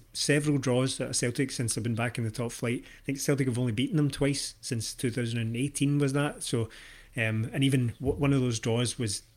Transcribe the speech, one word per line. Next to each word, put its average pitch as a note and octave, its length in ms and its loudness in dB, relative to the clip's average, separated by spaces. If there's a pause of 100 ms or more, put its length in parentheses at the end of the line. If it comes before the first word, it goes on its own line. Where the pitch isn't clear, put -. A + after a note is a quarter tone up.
(120)
several D3 460 2
draws C3 420 2
out B2 100 -4
of B2+ 60 -4
Celtic B2+ 360 0
since A#2 240 -2
they've A2 80 -4
been A#2 120 0
back A#2 220 -2
in A#2+ 80 -2
the A2 60 -2
top A#2 200 -4
flight. A#2+ 320 -2
I - 220 -20
think C3+ 140 -2
Celtic C#3 280 2
have B2 120 0
only B2+ 120 2
beaten C3 260 0
them D3 140 4
twice C#3 500 -2
since - 320 -4
two B2 180 -2
thousand A#2 280 -2
and A2+ 160 -2
eighteen, C#3+ 440 2
was C#3 140 4
that? C#3+ 300 0
So, A#2 260 0 (480)
um, A2+ 360 0
and C3+ 100 2
even C3 380 4
w-, C3 180 0
one C#3 140 4
of C3+ 80 4
those A#2+ 180 0
draws A#2 400 0
was A2 220 -2 (160)